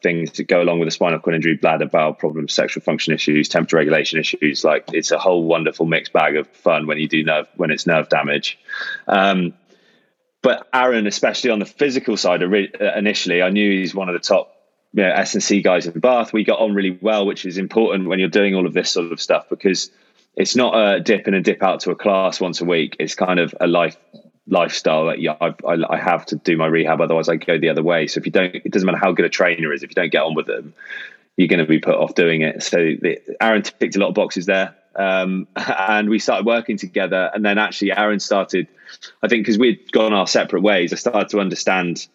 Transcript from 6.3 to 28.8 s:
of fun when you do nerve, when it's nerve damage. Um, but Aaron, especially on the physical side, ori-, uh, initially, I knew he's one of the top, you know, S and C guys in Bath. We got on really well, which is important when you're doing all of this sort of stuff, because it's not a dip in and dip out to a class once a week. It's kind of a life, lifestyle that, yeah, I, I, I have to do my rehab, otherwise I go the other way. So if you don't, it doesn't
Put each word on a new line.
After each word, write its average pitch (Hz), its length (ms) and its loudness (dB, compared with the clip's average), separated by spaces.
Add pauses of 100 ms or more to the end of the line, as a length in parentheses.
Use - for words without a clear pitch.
of 76 120 -2
fun 78 380 0
when 76 120 -2
you 78 100 -2
do 78 160 0
nerve, 76 220 0 (100)
when 82 160 0
it's - 140 -4
nerve 80 220 2
damage. 73 500 -2 (500)
Um, 95 460 2 (880)
but - 300 0
Aaron, 127 360 2
especially 120 420 0
on 107 80 0
the 95 80 -4
physical 127 500 -2
side, 90 260 0
ori-, 98 380 0
uh, 101 160 0
initially, 98 460 0
I 92 80 2
knew 101 300 2
he's 90 140 -4
one 95 140 -6
of 87 40 -4
the 85 80 -4
top, - 340 0 (380)
you 104 100 2
know, 92 80 2
S 92 240 -2
and 98 80 -2
C 101 200 2
guys 90 240 2
in 82 120 -8
Bath. 120 340 2
We 107 120 0
got 110 160 0
on 107 140 0
really 95 260 -2
well, 104 260 0
which 92 180 -4
is 90 140 -8
important 95 500 0
when 95 120 0
you're 92 80 2
doing 98 260 2
all 90 120 2
of 80 60 -4
this 85 180 0
sort 85 200 -2
of 82 100 -8
stuff, - 280 0
because - 420 -2 (460)
it's 98 200 0
not 120 200 2
a 101 240 2
dip 98 280 0
in 98 60 2
and 92 100 0
dip 98 180 0
out 90 180 2
to 92 100 -4
a 82 60 -2
class 95 440 0
once 87 200 -4
a 87 40 -4
week. 85 340 0
It's - 160 -6
kind 90 260 0
of 82 200 -2
a 87 60 2
life, 85 300 2 (500)
lifestyle 82 600 0
that, 78 140 -2
yeah, 78 200 -2
I, 85 120 0 (140)
I, 82 280 0
I 78 40 0
have 85 280 0
to 80 100 -6
do 82 200 0
my 80 100 0
rehab, 80 340 2
otherwise 82 280 0
I 82 80 2
go 82 220 0
the 82 100 0
other 78 140 0
way. 82 240 0
So - 140 -6
if - 60 -6
you 80 60 -4
don't, 92 220 2
it - 160 -10
doesn't 95 160 0